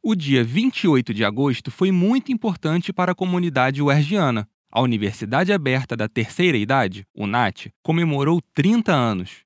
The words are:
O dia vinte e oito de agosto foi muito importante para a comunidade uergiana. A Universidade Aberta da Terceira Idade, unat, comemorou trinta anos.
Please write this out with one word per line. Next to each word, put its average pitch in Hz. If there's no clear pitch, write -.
O 220
dia 143
vinte 202
e -
oito 127
de 107
agosto 123
foi 185
muito 202
importante 180
para 180
a 180
comunidade 147
uergiana. 143
A 117
Universidade 120
Aberta 131
da 110
Terceira 143
Idade, 104
unat, 104
comemorou 160
trinta 208
anos. 110